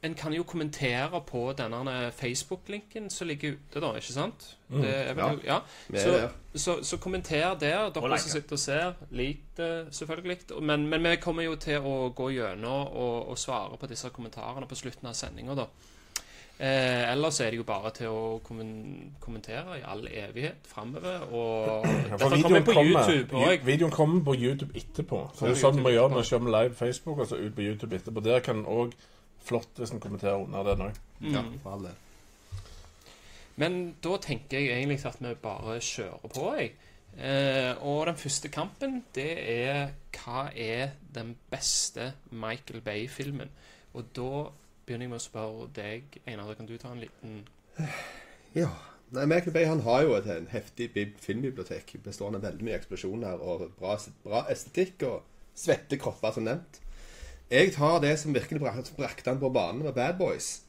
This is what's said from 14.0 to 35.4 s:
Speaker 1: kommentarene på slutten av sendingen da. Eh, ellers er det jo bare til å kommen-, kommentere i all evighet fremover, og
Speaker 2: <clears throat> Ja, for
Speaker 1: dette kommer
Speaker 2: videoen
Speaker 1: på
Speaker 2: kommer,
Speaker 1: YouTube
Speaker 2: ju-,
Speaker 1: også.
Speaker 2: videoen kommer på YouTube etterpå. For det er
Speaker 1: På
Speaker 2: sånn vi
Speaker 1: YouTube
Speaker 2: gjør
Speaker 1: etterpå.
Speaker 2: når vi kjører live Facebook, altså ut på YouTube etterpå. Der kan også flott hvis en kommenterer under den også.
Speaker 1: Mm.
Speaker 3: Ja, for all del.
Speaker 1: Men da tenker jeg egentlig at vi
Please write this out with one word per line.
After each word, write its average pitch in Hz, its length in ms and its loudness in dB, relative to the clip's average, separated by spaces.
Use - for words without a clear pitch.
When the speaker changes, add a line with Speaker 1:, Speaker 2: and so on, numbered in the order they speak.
Speaker 1:
kommentarene 120 580 -10
på 131 80 -10
slutten - 320 -10
av 117 60 -8
sendingen 117 420 -6
da. 123 120 -2
Eh, 127 520 4
ellers 147 300 2
er 113 100 2
det 117 60 -2
jo 117 60 -4
bare 107 280 -2
til 117 160 -6
å 113 360 -2
kommen-, 110 760 -10
kommentere 123 600 -8
i - 40 -12
all 101 240 -8
evighet 110 600 -8
fremover, 160 640 -8
og 110 540 0
Speaker 2:
<clears throat> - 240 4
Ja, 101 80 -2
for 135 120 6
Speaker 1:
dette 147 140 6
kommer 180 160 10
Speaker 2:
videoen 147 60 4
Speaker 1:
på - 80 6
Speaker 2:
kommer, 151 180 10
Speaker 1:
YouTube 135 460 6
Speaker 2:
ju-, 135 100 6
Speaker 1:
også. 165 180 4
Speaker 2:
videoen 147 260 6
kommer 160 340 6
på 139 100 4
YouTube 139 420 0
etterpå. - 440 -4
For - 140 -2
det 123 80 6
er - 20 2
Speaker 1:
På - 40 2
Speaker 2:
sånn 139 180 8
vi - 20 2
Speaker 1:
YouTube 127 120 6
Speaker 2:
gjør 117 120 10
Speaker 1:
etterpå. 139 80 6
Speaker 2:
når 123 80 4
vi 113 80 0
kjører 120 340 6
live 120 120 2
Facebook, 123 440 -2
altså 117 180 0
ut 104 180 -4
på 107 60 -4
YouTube 104 340 -2
etterpå. 110 280 -4
Der 120 160 6
kan 113 260 -2
også 117 440 -2
flott - 420 -4
hvis 110 100 -6
en 110 80 -6
kommenterer 98 380 0
under 98 260 -4
den 98 180 2
også. 104 200 -6
Speaker 1:
Mm. 151 180 -4
Speaker 3:
Ja, 131 80 2
for 95 100 -8
all 101 80 -8
del. 90 160 -12
Speaker 1:
Men 180 260 0
da 175 140 0
tenker 135 420 -4
jeg 139 180 2
egentlig 139 280 0
at 123 140 -8
vi 120 220 -6